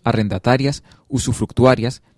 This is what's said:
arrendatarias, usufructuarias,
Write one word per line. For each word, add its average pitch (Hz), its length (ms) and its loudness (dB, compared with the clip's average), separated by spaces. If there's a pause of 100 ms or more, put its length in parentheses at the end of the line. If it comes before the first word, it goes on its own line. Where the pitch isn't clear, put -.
arrendatarias, 117 800 0 (240)
usufructuarias, 120 960 0 (140)